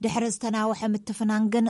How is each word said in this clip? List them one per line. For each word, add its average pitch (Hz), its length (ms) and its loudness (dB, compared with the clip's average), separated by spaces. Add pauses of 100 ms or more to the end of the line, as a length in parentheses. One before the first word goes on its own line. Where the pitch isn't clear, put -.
ድሕሪ 220 260 0
ዝተናወሐ 220 600 -2
ምትፍናን 214 640 0
ግን 226 220 2